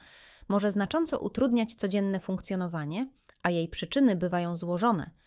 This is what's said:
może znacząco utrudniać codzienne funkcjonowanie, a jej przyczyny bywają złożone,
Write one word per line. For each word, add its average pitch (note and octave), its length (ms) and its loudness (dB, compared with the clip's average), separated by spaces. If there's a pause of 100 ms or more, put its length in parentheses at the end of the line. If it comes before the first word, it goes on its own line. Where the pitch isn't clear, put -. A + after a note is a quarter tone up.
(480)
może G3+ 220 2
znacząco C#4+ 480 0
utrudniać A#3 560 0
codzienne G3 460 0
funkcjonowanie, F#3 920 -4 (300)
a F3+ 80 2
jej E3 180 0
przyczyny G#3+ 480 2
bywają F3 400 0
złożone, F3 540 0 (160)